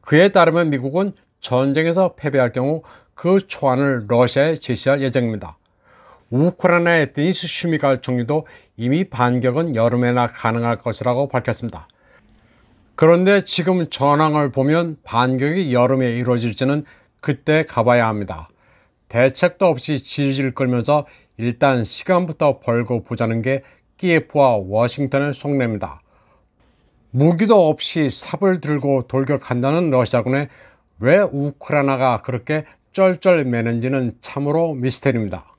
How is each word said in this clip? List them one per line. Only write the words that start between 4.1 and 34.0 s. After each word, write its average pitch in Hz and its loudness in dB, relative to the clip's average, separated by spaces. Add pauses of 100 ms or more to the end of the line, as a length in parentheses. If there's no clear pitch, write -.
제시할 135 -2
예정입니다. 117 -4 (720)
우크라이나의 170 2
데니스 170 -2
슈미갈 147 -2
총리도 127 -4 (300)
이미 135 0
반격은 123 0
여름에나 120 2
가능할 117 -4
것이라고 123 -4
밝혔습니다. 120 -6 (1080)
그런데 185 4
지금 175 -2
전황을 147 2
보면 151 0
반격이 131 0
여름에 123 2
이루어질지는 123 -2 (360)
그때 156 0
가봐야 120 2
합니다. 95 -8 (600)
대책도 135 0
없이 143 -2
질질 135 -2
끌면서 127 0 (300)
일단 120 0
시간부터 160 -2
벌고 117 -2
보자는 113 -4
게 135 -2 (360)
키예프와 151 2
워싱턴의 127 -2
속내입니다. 113 -4 (1080)
무기도 170 4
없이 151 -2
삽을 185 -2
들고 139 -2
돌격한다는 135 -2
러시아군에 127 0 (500)
왜 135 4
우크라이나가 139 -2
그렇게 151 -6 (280)
쩔쩔매는지는 131 0